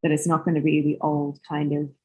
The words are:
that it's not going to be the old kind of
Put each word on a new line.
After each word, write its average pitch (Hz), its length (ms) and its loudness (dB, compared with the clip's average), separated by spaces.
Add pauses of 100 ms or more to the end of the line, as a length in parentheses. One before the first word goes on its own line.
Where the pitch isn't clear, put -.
that 160 100 2
it's 151 140 0
not 160 200 2
going 175 80 2
to 151 80 0
be 151 180 2
the 147 220 0
old 147 440 -2
kind 147 280 -2
of 147 160 -4 (140)